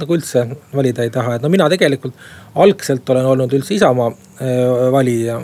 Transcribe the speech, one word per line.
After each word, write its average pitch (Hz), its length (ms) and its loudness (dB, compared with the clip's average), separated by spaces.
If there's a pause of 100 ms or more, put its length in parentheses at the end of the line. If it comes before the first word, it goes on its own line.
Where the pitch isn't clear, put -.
nagu 170 140 -2
üldse 123 260 -2 (240)
valida 127 320 -2
ei 117 80 -2
taha. 117 300 -4
Et - 20 -6
no 147 80 -2
mina 180 240 2
tegelikult 139 400 -2 (480)
algselt 190 480 2
olen 127 160 2
olnud 131 320 2
üldse 135 160 -2
Isamaa, 123 380 2
äh, 127 800 -2
valija. 117 520 0